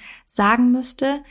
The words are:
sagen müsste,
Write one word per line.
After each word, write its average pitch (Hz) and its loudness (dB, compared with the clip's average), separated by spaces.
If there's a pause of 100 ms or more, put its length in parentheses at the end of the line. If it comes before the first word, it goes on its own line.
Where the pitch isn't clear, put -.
(260)
sagen 233 2
müsste, 269 -2